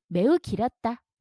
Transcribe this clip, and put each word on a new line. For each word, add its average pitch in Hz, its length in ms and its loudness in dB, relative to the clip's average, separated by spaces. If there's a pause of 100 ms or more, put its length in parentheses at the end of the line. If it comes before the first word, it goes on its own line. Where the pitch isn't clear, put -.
매우 220 320 2
길었다. 233 640 -6 (180)